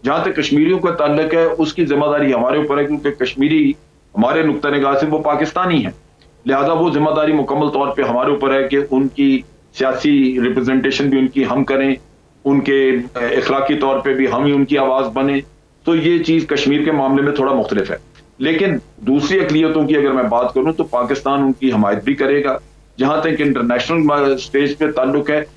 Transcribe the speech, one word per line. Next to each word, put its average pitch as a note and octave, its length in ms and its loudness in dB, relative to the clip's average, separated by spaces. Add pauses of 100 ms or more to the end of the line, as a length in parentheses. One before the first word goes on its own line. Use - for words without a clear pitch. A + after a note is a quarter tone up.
जहाँ D#3+ 200 0
तक - 140 -2
कश्मीरियों D#3 400 2
का F3+ 120 0
ताल्लुक D#3 420 0
है, E3 140 4
उसकी D#3+ 380 0
जिम्मेदारी C#3+ 460 0
हमारे B2+ 280 0
ऊपर D3 200 0
है, C#3+ 60 0
क्योंकि C#3+ 260 -2
कश्मीरी C#3+ 640 0 (420)
हमारे C#3 260 2
नुक्ता D3 260 0
निगाह C#3 260 0
से C#3 100 0
वो D3+ 140 0
पाकिस्तानी D3+ 600 0
हैं, G2 120 -4 (540)
लिहाजा C#3 260 0
वो E3 160 2
जिम्मेदारी D3+ 440 0
मुकम्मल D3 360 0
तौर C3+ 280 -2
पे C#3+ 60 0
हमारे B2 280 0
ऊपर C#3 220 0
है C3+ 100 2
कि C#3 140 0
उनकी C3+ 680 0 (280)
सियासी C3 680 0
representation C3 680 0
भी C3+ 80 2
उनकी C3 260 0
हम B2+ 200 -2
करें, C3+ 340 0 (480)
उनके, C3+ 520 2
अ, A#2+ 60 -4 (300)
इखलाकी C3+ 420 0
तौर C3+ 240 0
पे C3+ 140 -2
भी C3 140 0
हम B2 180 0
ही C#3+ 60 2
उनकी C#3 240 0
आवाज़ C3+ 300 0
बने। C#3 380 -2 (420)
तो E3 100 2
ये E3 240 2
चीज़ D#3+ 260 0
कश्मीर C#3+ 400 0
के D#3 60 0
मामले C3+ 300 0
में C#3+ 180 0
थोड़ा C3+ 140 0
मुख्तलिफ G#2 380 -2
है, E2 60 -8 (440)
लेकिन E3 400 0 (220)
दूसरी C#3+ 360 2
अकलियतों D#3 460 0
की D3 100 2
अगर C#3 140 2
मैं B2+ 200 0
बात B2 260 0
करूँ C#3+ 180 0
तो E3 100 -4
पाकिस्तान C3+ 600 -2
उनकी C3+ 260 0
हमायत G#2+ 340 0
भी C#3 100 -2
करेगा। C#3 460 0 (400)
जहाँ C#3+ 220 0
तक D#3+ 60 -2
इंटरनेशनल C#3+ 1080 0
stage C#3 400 -2
पे D3+ 120 -2
ताल्लुक C#3+ 420 0
है D3+ 160 0 (120)